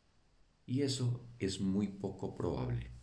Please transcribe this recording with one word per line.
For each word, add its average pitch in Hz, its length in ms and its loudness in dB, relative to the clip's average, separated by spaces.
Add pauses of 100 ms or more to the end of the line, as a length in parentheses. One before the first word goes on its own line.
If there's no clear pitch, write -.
(680)
Y 131 160 2
eso 123 420 2 (140)
es 95 220 0
muy 98 260 4
poco - 480 -4
probable. 120 560 0 (120)